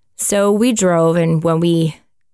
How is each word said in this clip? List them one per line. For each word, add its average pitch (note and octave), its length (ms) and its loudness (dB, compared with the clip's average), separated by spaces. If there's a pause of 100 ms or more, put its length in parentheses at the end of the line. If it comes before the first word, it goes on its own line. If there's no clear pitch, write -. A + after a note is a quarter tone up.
(160)
So G3+ 340 -2
we A3 220 0
drove, E3+ 440 0
and E3 280 0
when E3 160 0
we E3 360 0 (380)